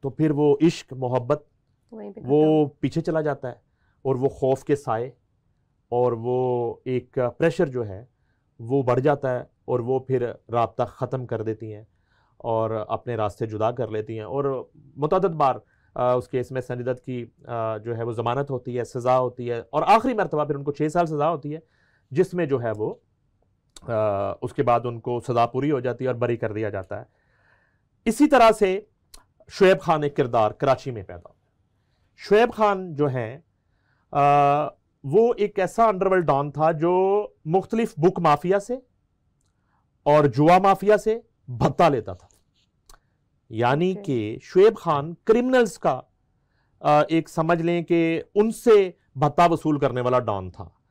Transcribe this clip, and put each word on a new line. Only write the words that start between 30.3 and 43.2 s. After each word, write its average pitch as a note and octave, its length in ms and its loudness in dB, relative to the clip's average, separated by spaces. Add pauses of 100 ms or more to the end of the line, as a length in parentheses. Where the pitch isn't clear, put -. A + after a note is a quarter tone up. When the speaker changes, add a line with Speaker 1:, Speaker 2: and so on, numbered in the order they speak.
Speaker 1:
कराची C3+ 380 0
में G#2+ 140 -10
पैदा F2 240 -20
हुआ। - 220 -20 (640)
शुएब A3+ 340 2
खान G3 440 -2
जो D3 120 0
हैं, B2+ 380 -6 (680)
अ, C#3+ 640 2 (300)
वो A3 300 2
एक G3+ 240 -4
ऐसा F#3+ 260 0
अंडरवर्ल्ड F#3+ 420 2
डॉन C#3+ 240 0
था D#3 220 0
जो F#3 520 0 (220)
मुख्तलिफ G3 520 -2
बुक F3+ 220 2
माफिया F3 380 2
से B3 240 -8 (1200)
और D3 200 6
जुआ D3 320 4
माफिया G3 380 4
से A3 280 -2 (260)
भत्ता C3+ 380 2
लेता A2 260 -2
था। - 140 -20 (1200)